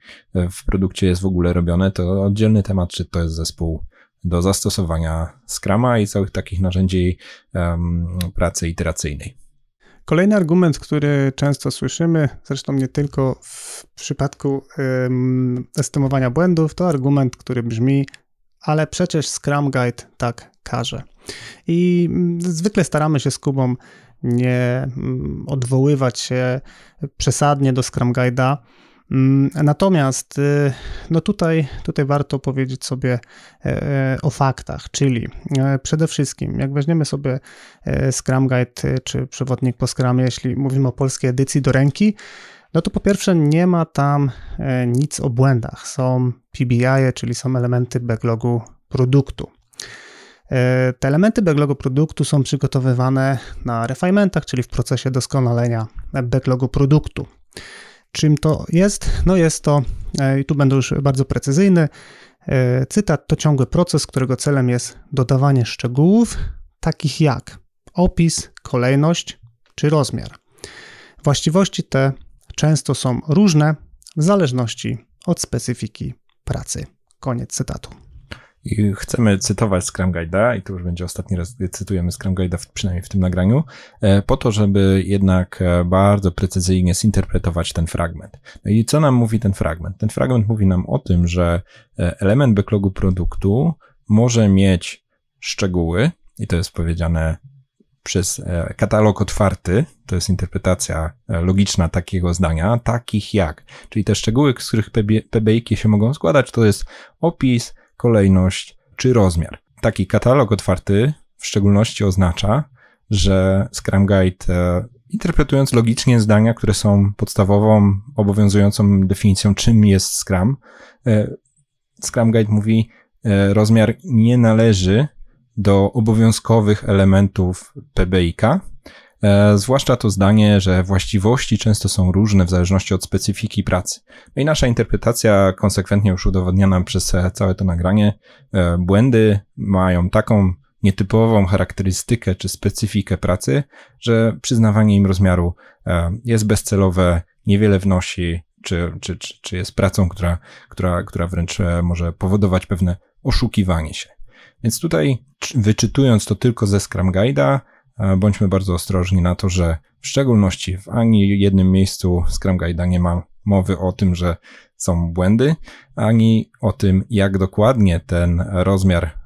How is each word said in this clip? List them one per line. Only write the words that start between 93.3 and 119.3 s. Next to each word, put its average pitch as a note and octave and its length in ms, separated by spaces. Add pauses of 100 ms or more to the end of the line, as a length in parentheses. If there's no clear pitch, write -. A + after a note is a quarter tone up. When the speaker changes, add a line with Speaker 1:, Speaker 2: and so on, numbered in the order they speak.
Speaker 1:
może A2+ 400
mieć F#2+ 580 (340)
szczegóły, F2+ 720 (280)
i G#2+ 80
to F2 100
jest - 160
powiedziane E2 640 (680)
przez, - 360
e, F2 380
katalog G#2+ 460
otwarty, F#2+ 640 (220)
to - 80
jest F2 140
interpretacja, F2+ 840 (160)
e, F2 120
logiczna F#2 480
takiego F2 460
zdania, F2 500
takich A#2 500
jak, E2 300 (240)
czyli G#2+ 160
te G#2+ 100
szczegóły, B2+ 440
z - 100
których A2 220
P A2 140
B, G#2+ 100 (160)
P A2+ 100
B A2 140
I A#2 80
ki - 140
się - 120
mogą G#2+ 260
składać, D3 360
to A#2 140
jest G#2 200 (360)
opis, C3 540 (240)
kolejność G2 800 (180)
czy B2+ 160
rozmiar. F#2 460 (220)
Taki G#2 260
katalog B2 460
otwarty G2+ 600 (240)
w - 100
szczególności G2+ 580
oznacza, G2 600 (460)
że F#2+ 640
Scrum G2 340
Guide, F#2+ 420
e, F2+ 360 (260)
interpretując C#3+ 640
logicznie A#2 480
zdania, A2 340
które - 200
są G2+ 420
podstawową, G2+ 840 (160)
obowiązującą G2+ 840
definicją, G2 540